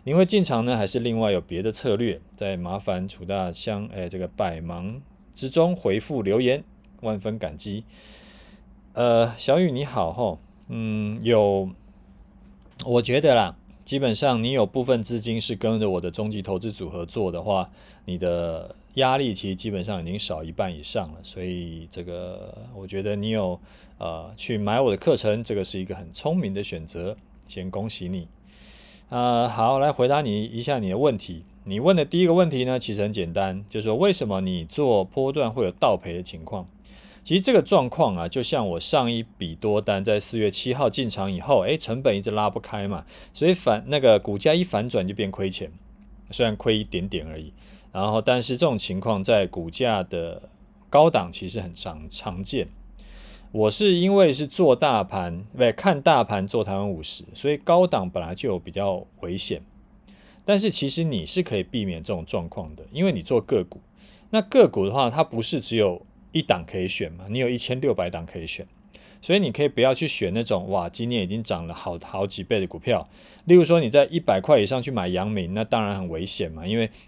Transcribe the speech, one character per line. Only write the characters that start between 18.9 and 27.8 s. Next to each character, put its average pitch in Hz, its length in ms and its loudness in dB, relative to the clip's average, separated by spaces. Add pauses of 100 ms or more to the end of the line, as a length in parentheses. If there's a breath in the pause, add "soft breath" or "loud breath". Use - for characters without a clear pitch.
压 131 220 2
力 131 160 -2
其 98 140 -8
实 95 80 -4
基 107 160 -8
本 95 100 -4
上 98 200 -6
已 82 40 -8
经 92 140 -6
少 80 240 -4
一 82 80 -12
半 90 260 -4
以 73 60 -14
上 95 300 -4
了， 80 100 -18
所 - 180 -14
以 85 480 -8
这 90 140 -12
个 90 500 -12 (220)
我 98 100 -14
觉 98 160 -8
得 104 140 -2
你 104 140 -4
有， 95 280 -2 (400 loud breath)
呃， 85 380 -10
去 113 220 -4
买 107 240 2
我 123 100 4
的 95 60 0
课 - 180 2
程， 107 260 0
这 110 140 -6
个 98 80 -2
是 95 160 -6
一 92 60 -6
个 92 100 -8
很 85 160 -14
聪 151 240 -4
明 117 180 -2
的 98 80 -4
选 80 240 -8
择， 87 300 -8 (320)
先 92 240 -10
恭 104 180 -6